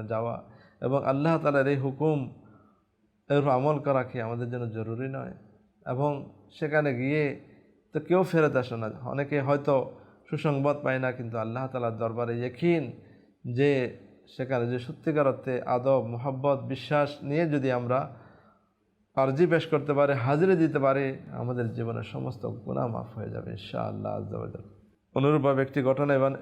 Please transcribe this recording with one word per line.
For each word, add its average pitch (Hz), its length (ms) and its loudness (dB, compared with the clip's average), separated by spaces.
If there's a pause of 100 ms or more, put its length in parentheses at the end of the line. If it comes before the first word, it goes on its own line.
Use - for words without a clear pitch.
যাওয়া 113 280 -4 (460)
এবং 135 260 0
আল্লাহ 143 320 2
তাআলার 143 300 4
এই 143 80 2
হুকুম 139 420 0 (1120)
এর 143 80 4
উপর 143 120 2
আমল 139 280 2
করা 135 260 0
কি 120 160 -10
আমাদের 120 300 -6
জন্য 120 200 -6
জরুরি 113 380 -6
নয়? 131 260 -10 (520)
এবং 139 240 0 (400)
সেখানে 147 440 2
গিয়ে 143 300 0 (680)
তো 151 80 -2
কেউ 175 220 4
ফেরত 156 340 4
আসে 120 200 -2
না। 113 120 -2 (160)
অনেকে 139 360 -2
হয়তো 143 340 2 (560)
সুসংবাদ 143 520 2
পায় 131 160 0
না, 131 140 0
কিন্তু 120 260 -8
আল্লাহ 113 280 -4
তাআলার 117 320 -4
দরবারে 117 400 -2
ইয়াকিন 147 460 0 (600)
যে 131 260 2 (560)
সেখানে 127 400 -2
যে 123 120 -2
সত্যিকার 151 480 0
অর্থে 127 360 -2
আদব, 123 460 2
মোহাব্বত, 131 540 0
বিশ্বাস 139 480 0 (120)
নিয়ে 147 260 0
যদি 139 240 0
আমরা 123 280 0 (1160)
আরজি 135 300 4
পেশ 160 200 4
করতে 147 260 0
পারি, 143 200 4
হাজিরি 151 440 4
দিতে 151 220 4
পারি, 135 280 2 (260)
আমাদের 123 400 -2
জীবনের 117 300 -4
সমস্ত 127 440 -8
গুনাহ 123 420 -4
মাফ 117 260 -6
হয়ে 113 160 -8
যাবে 117 200 -8
ইনশাআল্লাহ 107 640 -8
আজ্জা 104 220 -8
ওয়া 110 100 -8
জাল। - 160 -14 (500)
অনুরূপভাবে 139 480 2
একটি 135 200 -2
ঘটনা 135 320 2
এবার 135 280 4